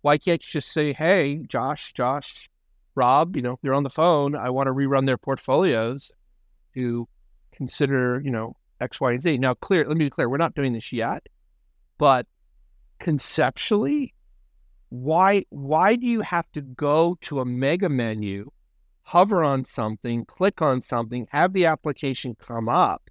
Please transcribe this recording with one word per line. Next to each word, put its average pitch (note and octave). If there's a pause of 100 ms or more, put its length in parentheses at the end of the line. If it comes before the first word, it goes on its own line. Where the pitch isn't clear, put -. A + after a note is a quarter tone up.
why D3
can't E3+
you -
just -
say, D3+
"Hey, D#3
Josh, C3+
Josh, - (460)
Rob, C#3
you B2
know, B2
they're C3+
on C#3+
the C3
phone. D3+
I A#2+
wanna C3
rerun C3+
their C3
portfolios C3+ (640)
to A#2+ (460)
consider, C3
you C3+
know, A2+ (240)
X, -
Y, B2+
and C3
Z." D#3+
Now, B2+
clear, D#3+
let D3+
me D#3
be C#3
clear. B2+
We're C#3
not E3
doing C3+
this A2+
yet, A#2+ (680)
but C3+ (720)
conceptually, G#3 (760)
why, E3
why D#3
do A#3+
you A#3
have F3
to D3
go D3+
to C#3+
a B2+
mega C#3
menu, A2 (540)
hover F#3
on C3+
something, A#2
click -
on C3
something, A#2
have E3+
the F#3
application C#3
come A#2
up? C3